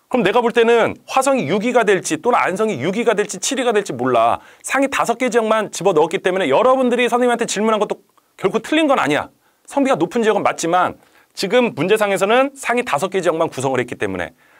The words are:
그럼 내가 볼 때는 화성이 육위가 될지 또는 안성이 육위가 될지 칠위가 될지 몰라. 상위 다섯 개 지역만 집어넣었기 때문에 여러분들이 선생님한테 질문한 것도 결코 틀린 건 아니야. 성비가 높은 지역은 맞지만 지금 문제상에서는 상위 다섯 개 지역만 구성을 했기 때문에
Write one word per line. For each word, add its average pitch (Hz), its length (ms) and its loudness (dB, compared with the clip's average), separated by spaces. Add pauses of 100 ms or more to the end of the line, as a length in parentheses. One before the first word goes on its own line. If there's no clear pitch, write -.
그럼 247 140 0
내가 208 180 2
볼 233 120 0
때는 226 440 2 (100)
화성이 262 420 0
육위가 220 360 0
될지 175 380 0
또는 240 160 2
안성이 180 420 -2
육위가 202 320 0
될지 196 260 -4
칠위가 247 340 -2
될지 202 200 -2
몰라. 117 460 2 (240)
상위 269 260 -2
다섯 226 300 -2
개 254 100 -2
지역만 220 420 0
집어넣었기 170 500 0
때문에 185 280 0
여러분들이 247 640 2
선생님한테 240 340 0
질문한 220 340 -2
것도 - 220 -4 (380)
결코 214 220 -2
틀린 311 260 0
건 269 120 2
아니야. 139 300 0 (380)
성비가 262 300 0
높은 175 260 -2
지역은 214 200 2
맞지만 160 540 0 (380)
지금 208 400 0
문제상에서는 202 800 0
상위 240 300 -2
다섯 165 240 -2
개 190 100 -2
지역만 160 300 0
구성을 135 280 -2
했기 120 180 -4
때문에 92 360 -6 (280)